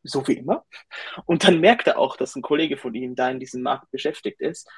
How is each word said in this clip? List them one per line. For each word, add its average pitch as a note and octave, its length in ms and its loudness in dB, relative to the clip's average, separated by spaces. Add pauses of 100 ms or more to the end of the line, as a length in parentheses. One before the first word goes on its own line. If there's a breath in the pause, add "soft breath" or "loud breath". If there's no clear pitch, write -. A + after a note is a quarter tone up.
so C3+ 260 -4
wie C3+ 60 4
immer." F#3 300 -4 (600 loud breath)
Und E3+ 180 2
dann F3 160 6
merkt A3 260 6
er - 120 2
auch, - 180 0
dass - 200 -6
ein B2+ 60 -8
Kollege D3 340 0
von B2 180 -8
ihm B2+ 200 -6
da B2+ 160 0
in C3 100 -6
diesem B2+ 220 -10
Markt B2 280 -4
beschäftigt C3+ 500 -6
ist - 380 -6